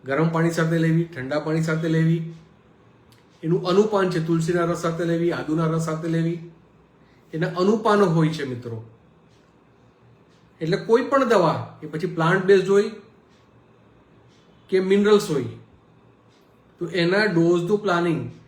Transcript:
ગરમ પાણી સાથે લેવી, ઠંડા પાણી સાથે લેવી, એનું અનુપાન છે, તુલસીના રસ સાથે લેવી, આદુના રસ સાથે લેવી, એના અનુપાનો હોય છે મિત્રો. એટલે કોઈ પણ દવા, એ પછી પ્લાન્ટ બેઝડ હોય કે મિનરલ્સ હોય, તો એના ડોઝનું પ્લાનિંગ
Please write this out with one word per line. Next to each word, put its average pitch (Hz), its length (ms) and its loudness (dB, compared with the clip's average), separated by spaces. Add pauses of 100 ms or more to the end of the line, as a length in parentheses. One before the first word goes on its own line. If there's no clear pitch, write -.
ગરમ 151 220 0
પાણી 165 220 0
સાથે 165 260 0
લેવી, 160 260 2
ઠંડા 139 360 -6
પાણી 160 240 -2
સાથે 160 240 -4
લેવી, 160 460 0 (1080)
એનું 175 240 0
અનુપાન 196 420 4
છે, 160 180 -2
તુલસીના 170 380 0
રસ 165 120 -2
સાથે 170 280 -4
લેવી, 165 260 0
આદુના 151 340 -2
રસ 160 200 0
સાથે 160 220 -6
લેવી, 165 440 -2 (800)
એના 165 140 -2
અનુપાનો 208 580 2
હોય 160 220 2
છે 160 160 -4
મિત્રો. 120 400 -10 (1800)
એટલે 165 160 -2
કોઈ 226 240 2
પણ 269 260 2
દવા, 170 560 0
એ 151 40 -14
પછી 160 200 -6
પ્લાન્ટ 170 380 0
બેઝડ 190 240 4
હોય 208 220 2 (1800)
કે 190 100 2
મિનરલ્સ 202 520 2
હોય, 131 120 -2 (1400)
તો 175 60 -6
એના 180 400 0
ડોઝનું 175 520 2
પ્લાનિંગ 170 540 -2 (160)